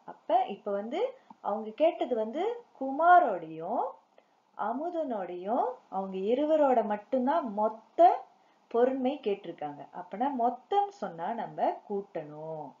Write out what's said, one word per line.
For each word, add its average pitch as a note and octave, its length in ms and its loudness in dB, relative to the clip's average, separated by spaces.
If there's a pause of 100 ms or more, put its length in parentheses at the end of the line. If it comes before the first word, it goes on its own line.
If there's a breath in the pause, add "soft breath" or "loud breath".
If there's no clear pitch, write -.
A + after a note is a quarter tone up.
அப்ப E4 420 -2
இப்ப G3+ 260 -8
வந்து C4+ 420 -4 (260 loud breath)
அவங்க G#3+ 300 -6
கேட்டது D4 440 0
வந்து D4+ 500 -4 (160)
குமாரோடையும் C4+ 1040 4 (760 soft breath)
அமுதனோடையும் A#3+ 1040 -4 (240)
அவங்க F#3+ 300 -4
இருவரோட C4 640 4
மட்டும்தான் B3 680 -2
மொத்த A3 720 4 (500 soft breath)
பொருண்மை C4 460 2
கேட்டிருக்காங்க. D#3+ 760 -6
அப்பனா A3 380 -4
மொத்தம் C4 580 0
சொன்னா F3+ 420 -6
நம்ம G3 480 -4 (100)
கூட்டணும். D#3 920 -8